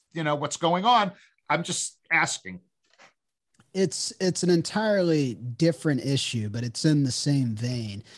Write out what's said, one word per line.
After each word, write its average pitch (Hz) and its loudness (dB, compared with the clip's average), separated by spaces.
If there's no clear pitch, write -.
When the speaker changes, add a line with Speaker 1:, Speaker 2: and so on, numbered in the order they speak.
Speaker 1:
you 165 -6
know, 151 2
what's 143 -4
going 180 0
on? 220 4
I'm 156 2
just - -6
asking. 139 -2
Speaker 2:
It's, - -2
it's 185 0
an 175 2
entirely 170 2
different 143 0
issue, 127 -2
but 117 -6
it's 120 -6
in 151 6
the 127 0
same 131 0
vein 110 -6